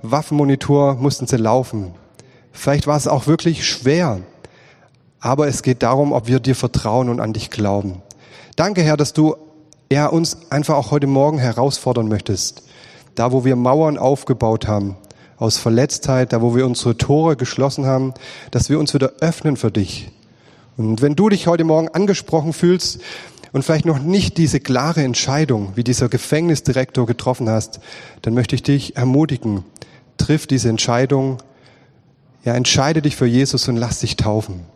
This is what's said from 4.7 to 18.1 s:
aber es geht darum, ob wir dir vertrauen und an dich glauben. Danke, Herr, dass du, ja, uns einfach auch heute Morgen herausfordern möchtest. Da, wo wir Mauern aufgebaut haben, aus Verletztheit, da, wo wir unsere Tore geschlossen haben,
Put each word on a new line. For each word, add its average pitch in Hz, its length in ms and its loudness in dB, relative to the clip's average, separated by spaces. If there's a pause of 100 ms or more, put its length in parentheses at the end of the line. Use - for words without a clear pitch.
aber 143 280 0
es - 140 -4
geht 127 200 0
darum, 135 300 2
ob 117 140 -2
wir 127 120 2
dir 127 160 0
vertrauen 123 540 0
und 120 100 -2
an 110 140 -4
dich 107 180 -8
glauben. 98 520 -2 (520)
Danke, 180 280 0
Herr, 151 160 2
dass 143 160 -2
du, 156 220 2 (540)
ja, 143 160 2
uns 165 440 -2
einfach 147 240 0
auch 135 160 0
heute 143 160 0
Morgen 139 320 2
herausfordern 123 680 0
möchtest. - 560 -4 (500)
Da, 120 180 2
wo 127 140 2
wir 131 100 4
Mauern 143 400 2
aufgebaut 120 720 0
haben, 101 280 -2 (420)
aus 113 180 0
Verletztheit, 127 800 0
da, 113 80 2
wo 120 120 2
wir 131 120 4
unsere 120 320 0
Tore 151 380 2
geschlossen 135 500 -2
haben, 131 260 0 (380)